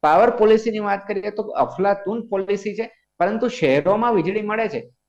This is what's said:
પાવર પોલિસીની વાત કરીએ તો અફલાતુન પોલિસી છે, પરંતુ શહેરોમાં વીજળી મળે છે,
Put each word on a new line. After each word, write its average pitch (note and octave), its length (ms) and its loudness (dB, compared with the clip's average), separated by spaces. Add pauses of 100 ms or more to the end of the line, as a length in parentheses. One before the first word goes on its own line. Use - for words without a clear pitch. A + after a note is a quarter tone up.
પાવર F3 280 6
પોલિસીની A3 500 4
વાત G3+ 280 -4
કરીએ G3+ 220 -4
તો G#3 140 -8
અફલાતુન G3+ 840 -2
પોલિસી G3 480 -4
છે, A3+ 160 -8 (280)
પરંતુ A3 280 0
શહેરોમાં G3 680 0
વીજળી F#3+ 260 0
મળે G#3+ 260 -2
છે, C3+ 240 -10 (180)